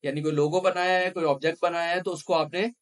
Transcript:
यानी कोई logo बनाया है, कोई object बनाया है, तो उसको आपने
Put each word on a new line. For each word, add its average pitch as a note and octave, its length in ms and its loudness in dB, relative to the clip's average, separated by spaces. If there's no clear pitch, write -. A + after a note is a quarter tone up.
यानी D3 180 -4
कोई D3+ 100 -2
logo D3+ 280 2
बनाया F#3 380 2
है, F3+ 120 0
कोई F3 140 -2
object D3+ 380 0
बनाया E3+ 280 0
है, F3+ 120 0
तो F#3 100 -4
उसको F3 220 -2
आपने D#3+ 320 0